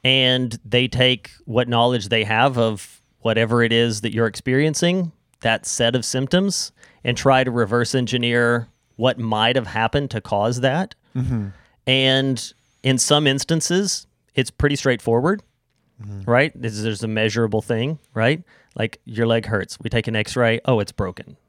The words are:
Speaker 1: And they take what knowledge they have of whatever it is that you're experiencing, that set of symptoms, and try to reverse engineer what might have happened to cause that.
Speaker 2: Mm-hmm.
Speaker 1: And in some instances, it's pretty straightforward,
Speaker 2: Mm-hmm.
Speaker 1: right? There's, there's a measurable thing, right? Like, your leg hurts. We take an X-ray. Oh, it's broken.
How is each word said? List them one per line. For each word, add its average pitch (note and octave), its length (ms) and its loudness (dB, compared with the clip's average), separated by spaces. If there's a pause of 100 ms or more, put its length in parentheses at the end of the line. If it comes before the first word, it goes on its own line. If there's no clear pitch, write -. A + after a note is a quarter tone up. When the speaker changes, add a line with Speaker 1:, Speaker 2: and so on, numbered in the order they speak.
Speaker 1:
And B2+ 600 2
they B2 220 2
take B2+ 420 -6 (160)
what A#2+ 220 -2
knowledge A#2+ 420 0
they A2+ 140 0
have A#2 340 2
of A2+ 440 -2 (180)
whatever A2+ 420 2
it A2+ 100 2
is A#2 300 2
that A2 120 -4
you're A2+ 120 0
experiencing, D#3 880 0 (300)
that A2+ 240 0
set A#2+ 300 0
of A#2+ 80 0
symptoms, F3+ 680 -2 (320)
and B2 120 0
try C3 280 4
to B2 80 0
reverse A#2 420 0
engineer A#2+ 760 0 (280)
what B2 240 2
might A2+ 360 2
have A#2 120 0
happened A#2+ 440 0
to A2 100 -4
cause A2+ 400 0
that. C#3+ 340 0 (200)
Speaker 2:
Mm-hmm. B2+ 320 -2 (400)
Speaker 1:
And C3 680 -2 (300)
in C3 140 0
some D3+ 300 2
instances, E3 760 -2 (300)
it's C3 160 0
pretty C#3+ 240 0
straightforward, C3 680 0 (580)
Speaker 2:
Mm-hmm. G2+ 280 -14
Speaker 1:
right? C3 300 4
There's, A2 220 -6
there's A2 220 -4
a A2+ 40 -4
measurable A2 540 0
thing, B2 380 -2 (160)
right? C3+ 260 2 (320)
Like, - 320 -4
your A2+ 220 -2
leg A#2 180 2
hurts. G#2 340 -4
We A#2 120 -8
take A#2 160 -2
an A2+ 80 -4
X-ray. A2+ 500 2
Oh, A#2+ 140 4
it's G2+ 120 -4
broken. - 460 -8 (120)